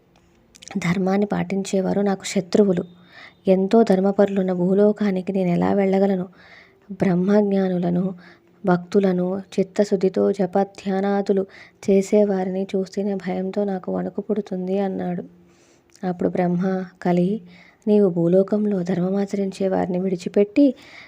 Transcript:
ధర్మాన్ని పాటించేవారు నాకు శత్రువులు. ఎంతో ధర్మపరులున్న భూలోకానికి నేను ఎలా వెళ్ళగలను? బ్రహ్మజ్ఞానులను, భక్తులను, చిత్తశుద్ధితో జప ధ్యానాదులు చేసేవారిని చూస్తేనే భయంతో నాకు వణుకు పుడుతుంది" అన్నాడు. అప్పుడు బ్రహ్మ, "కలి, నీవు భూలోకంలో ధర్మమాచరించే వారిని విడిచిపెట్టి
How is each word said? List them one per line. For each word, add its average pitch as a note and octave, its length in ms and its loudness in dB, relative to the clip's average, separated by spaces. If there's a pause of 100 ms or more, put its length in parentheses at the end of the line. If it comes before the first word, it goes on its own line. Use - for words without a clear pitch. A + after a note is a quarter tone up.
(760)
ధర్మాన్ని F#3+ 480 -2
పాటించేవారు F#3 760 -2
నాకు F#3+ 220 -2
శత్రువులు. F#3+ 600 2 (640)
ఎంతో F#3+ 360 4
ధర్మపరులున్న G3 680 2
భూలోకానికి F#3+ 800 0
నేను F#3+ 160 0
ఎలా F3+ 240 0
వెళ్ళగలను? G3 540 0 (640)
బ్రహ్మజ్ఞానులను, F#3+ 1200 0 (520)
భక్తులను, F#3 760 0 (180)
చిత్తశుద్ధితో G3+ 720 0
జప G3 300 0
ధ్యానాదులు G3 840 -2 (440)
చేసేవారిని G3 840 2
చూస్తేనే G3 400 -4
భయంతో F#3 480 -4
నాకు F#3+ 280 -4
వణుకు F#3 300 -4
పుడుతుంది" G3 580 -4
అన్నాడు. F#3 440 -4 (840)
అప్పుడు F3+ 220 -2
బ్రహ్మ, F#3 560 -2 (160)
"కలి, F3+ 400 0 (460)
నీవు G#3 220 4
భూలోకంలో F#3+ 760 0
ధర్మమాచరించే F#3+ 840 -2
వారిని F3+ 320 -2
విడిచిపెట్టి G3+ 760 2 (320)